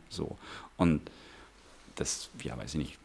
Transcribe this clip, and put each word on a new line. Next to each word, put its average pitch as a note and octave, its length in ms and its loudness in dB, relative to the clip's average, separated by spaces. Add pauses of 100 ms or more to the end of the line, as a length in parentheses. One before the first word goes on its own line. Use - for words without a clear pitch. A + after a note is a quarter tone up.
(100)
so. - 260 -2 (400)
Und E2 240 8 (960)
das, - 320 0 (140)
ja, - 160 -2
weiß - 160 -4
ich D#2 60 2
nicht, - 240 -4